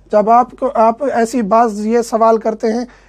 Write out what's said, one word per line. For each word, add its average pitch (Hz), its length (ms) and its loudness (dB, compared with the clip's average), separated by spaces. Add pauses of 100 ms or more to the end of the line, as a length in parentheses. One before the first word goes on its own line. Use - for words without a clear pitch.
(120)
جب 214 180 2
آپ 240 200 2
کو، - 240 -6
آپ 226 220 2 (180)
ایسی 233 280 -2
بعض 214 440 0
یہ 233 160 0
سوال 226 360 0
کرتے 220 340 -4
ہیں 240 120 -6 (240)